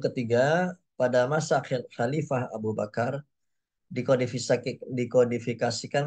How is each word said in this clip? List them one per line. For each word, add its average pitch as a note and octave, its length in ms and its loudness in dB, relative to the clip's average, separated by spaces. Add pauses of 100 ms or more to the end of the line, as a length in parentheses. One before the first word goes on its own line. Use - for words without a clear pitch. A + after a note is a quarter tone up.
ketiga, C3+ 680 2 (240)
pada B2 220 4 (100)
masa D3+ 320 2
Khil-, B2+ 320 -4
Khalifah B2+ 640 -2
Abu A2 180 -2
Bakar, A#2 480 -2 (640)
dikodifisaki-, B2 960 0
dikodifikasikan A#2+ 1200 0